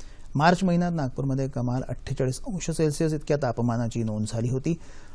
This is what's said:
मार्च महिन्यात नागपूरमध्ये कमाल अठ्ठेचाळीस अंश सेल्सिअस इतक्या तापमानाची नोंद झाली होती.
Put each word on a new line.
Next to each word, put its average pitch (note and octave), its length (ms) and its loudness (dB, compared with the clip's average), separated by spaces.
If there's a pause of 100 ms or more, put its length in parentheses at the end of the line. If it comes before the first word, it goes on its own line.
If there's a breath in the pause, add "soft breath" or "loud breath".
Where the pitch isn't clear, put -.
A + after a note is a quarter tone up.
(340 loud breath)
मार्च F3 300 6
महिन्यात F3 300 2
नागपूरमध्ये C3+ 540 -2
कमाल B2 400 -2
अठ्ठेचाळीस C3 580 -2
अंश F#3 240 -2
सेल्सिअस D#3 420 2
इतक्या D3 240 0
तापमानाची A#2+ 680 0
नोंद G#2+ 260 0
झाली A#2 200 0
होती. C3+ 300 0 (360 loud breath)